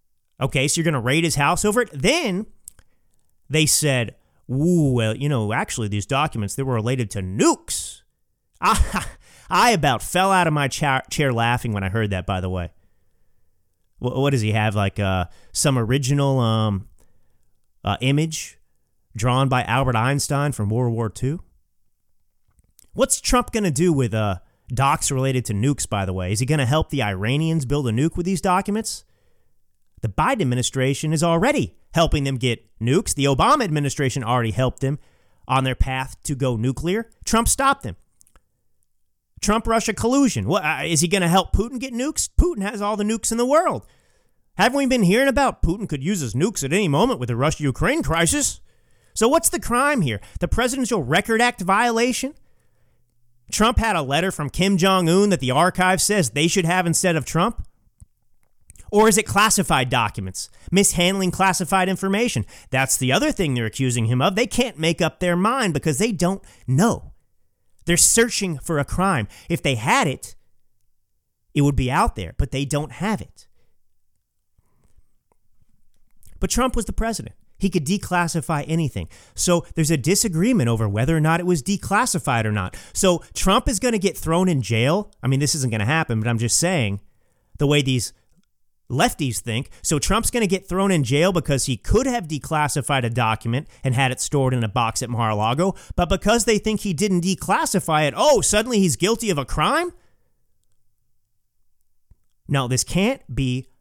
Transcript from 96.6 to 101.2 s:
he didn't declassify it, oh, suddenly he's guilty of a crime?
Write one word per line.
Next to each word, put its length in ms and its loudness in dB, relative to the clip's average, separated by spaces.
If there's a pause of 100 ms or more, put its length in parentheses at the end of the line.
he 120 -2
didn't 300 0
declassify 840 0
it, 80 -2
oh, 260 4
suddenly 380 0
he's 160 4
guilty 340 0
of 100 0
a 60 -4
crime? 460 0 (2500)